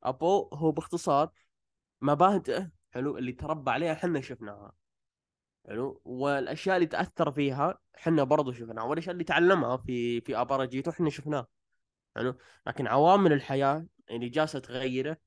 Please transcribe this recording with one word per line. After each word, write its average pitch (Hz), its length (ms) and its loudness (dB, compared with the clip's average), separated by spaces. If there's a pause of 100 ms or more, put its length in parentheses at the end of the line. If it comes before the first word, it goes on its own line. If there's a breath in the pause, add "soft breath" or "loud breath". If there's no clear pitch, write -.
أبو 165 500 0
هو 156 200 0
باختصار 156 580 0 (680)
مبادئه، 165 720 2 (200)
حلو، 131 280 -4
اللي 127 140 -6
تربى 147 380 -4
عليها 156 240 0
حنا 156 260 -2
شفناها، 104 520 -14 (960)
حلو، 123 360 -6
والأشياء 139 720 -2
اللي 180 100 2
تأثر 165 460 -2
فيها 143 460 0 (180)
حنا 160 280 2
برضو 139 280 2
شفناها، 113 320 -8
والأشياء 160 280 -4
اللي 175 120 -4
تعلمها 151 520 4
في، 120 440 -2
في - 160 -6
أباراجيتو 131 560 -2
حنا 160 180 0
شفناها، 147 360 -6 (720)
حلو. 123 200 -2 (300 soft breath)
لكن 120 200 -6
عوامل 160 460 6
الحياة 139 540 0 (240)
اللي 117 180 -6
جالسة 151 300 -2
تغيره 131 580 -6 (100)